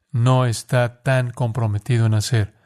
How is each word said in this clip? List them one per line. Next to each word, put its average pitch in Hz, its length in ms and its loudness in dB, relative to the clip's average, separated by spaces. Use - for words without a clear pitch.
no 127 340 2
está 120 560 -2
tan 127 280 0
comprometido 113 760 -2
en 110 80 2
hacer. 107 400 0